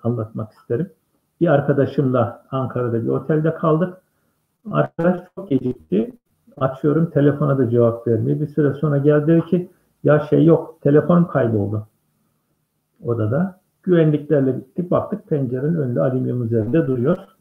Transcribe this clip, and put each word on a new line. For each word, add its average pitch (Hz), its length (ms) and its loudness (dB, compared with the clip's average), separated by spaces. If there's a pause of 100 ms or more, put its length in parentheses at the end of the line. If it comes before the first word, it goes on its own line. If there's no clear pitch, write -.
anlatmak 117 480 -6
isterim. 135 380 -6 (520)
Bir 175 60 2
arkadaşımla 135 1040 0
Ankara'da 120 520 -4
bir 127 40 -4
otelde 156 460 0
kaldık. 165 440 -2 (720)
Arkadaş 165 500 -2 (140)
çok 185 140 -12
gecikti. 160 640 -2 (460)
Açıyorum, 151 520 0
telefona 143 480 2
da 127 120 2
cevap 117 380 2
vermiyor. 120 320 0
Bir 147 80 -4
süre 147 260 0
sonra 143 240 -2
geldi, 147 300 2
dedi 165 180 4
ki, 180 240 -2 (340)
"Ya 143 160 4
şey 147 260 2
yok, - 360 2
telefonum 151 460 4
kayboldu." 107 600 -2 (1160)
Odada. 120 540 -2 (240)
Güvenliklerle 151 680 2
gittik, 170 400 -8
baktık - 360 -4
pencerenin 135 480 -2
önünde 135 260 -2
alüminyum 127 420 -2
üzerinde 117 440 0
duruyor. 131 300 0 (240)